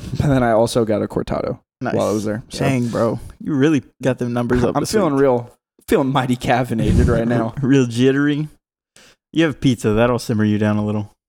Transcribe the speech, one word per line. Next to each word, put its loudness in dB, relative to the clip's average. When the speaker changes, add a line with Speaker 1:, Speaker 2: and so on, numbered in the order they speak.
Speaker 1:
<laughs> -12
But 0
then 2
I 2
also 2
got -2
a -4
cortado -6
Speaker 2:
Nice. -4
Speaker 1:
while 0
I 0
was -2
there. -6
So -6
Speaker 2:
Dang, 0
bro. -2
You -4
really 2
got -2
them -6
numbers 0
up 0
Speaker 1:
I'm -2
Speaker 2:
this -6
Speaker 1:
feeling 0
Speaker 2:
week. 2
Speaker 1:
real, 0
feeling 2
mighty 0
caffeinated 2
right 0
now. -2
Speaker 2:
<laughs> -8
Real 4
jittery. 0
You 2
have -2
pizza. 2
That'll 2
simmer -2
you 2
down 0
a -2
little. -4